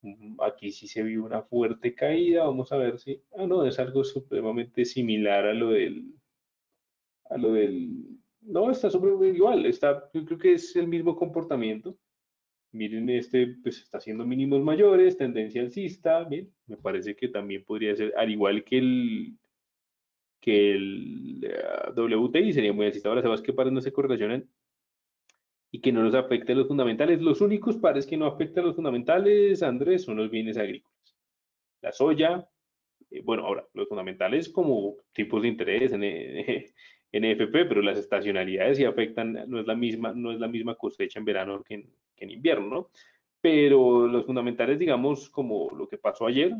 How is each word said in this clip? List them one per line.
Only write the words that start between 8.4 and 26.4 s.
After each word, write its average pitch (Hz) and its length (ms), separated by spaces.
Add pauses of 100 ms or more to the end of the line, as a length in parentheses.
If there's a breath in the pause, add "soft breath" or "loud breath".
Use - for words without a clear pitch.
no, 214 300
está 220 180
súper 185 220 (240)
igual, 202 300
está, 143 480
yo 160 120
creo 165 120
que 180 160
es 170 220
el 170 120
mismo 165 280
comportamiento. 156 800 (760)
Miren, 110 380
este, 123 380 (160)
pues, - 180
está - 160
haciendo 113 280
mínimos 135 360
mayores, 185 560
tendencia 117 440
alcista, 165 640
bien, 165 280 (160)
me 107 100
parece 98 380
que 127 120
también 101 360
podría 107 320
ser, 107 220
al 110 120
igual 104 340
que 127 140
el, 123 600 (1040)
que 101 320
el, 98 680
eh, - 520
W 117 340
T 147 100
I, 202 140
sería 107 200
muy 104 120
alcista. 104 240
Ahora, 120 120
¿sabes 113 200
qué - 120
pares 131 200
no 131 80
se 135 120
correlacionan 127 540 (1200)
y - 80
que 131 140
no 113 100
los 113 100
afecte 131 380